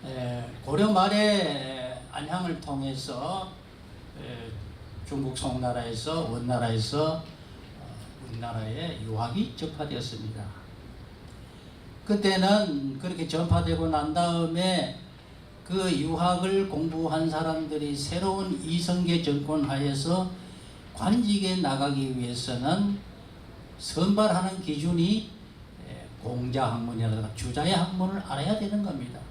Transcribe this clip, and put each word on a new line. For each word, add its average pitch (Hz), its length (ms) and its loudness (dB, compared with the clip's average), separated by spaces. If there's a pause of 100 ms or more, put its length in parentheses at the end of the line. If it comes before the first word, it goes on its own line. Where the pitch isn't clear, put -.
에, 123 380 -4 (200)
고려 196 260 6
말에 180 1080 4 (120)
안향을 165 480 -2
통해서, 139 880 -4 (720)
에, 117 300 -10 (580)
중국 131 280 -2
송나라에서, 123 960 -2
원나라에서, 120 840 2
어, 165 80 -4 (1040)
우리나라에 113 760 -4
유학이 110 540 0
전파되었습니다. 113 880 -6 (1600)
그때는 190 960 4
그렇게 165 300 -4
전파되고 165 600 4
난 156 260 2
다음에 170 840 2 (680)
그 185 280 2
유학을 175 760 2
공부한 160 580 0
사람들이 156 680 0
새로운 190 680 0
이성계 170 580 2
정권 143 460 2
하에서 143 640 0 (640)
관직에 202 600 4
나가기 139 640 2
위해서는 127 800 0 (800)
선발하는 185 840 2
기준이, 170 680 2 (580)
에, - 200 -12 (160)
공자 123 500 0
학문이라든가 113 640 0
주자의 147 400 2
학문을 185 480 2
알아야 156 360 0
되는 208 240 2
겁니다. 127 380 -4 (100)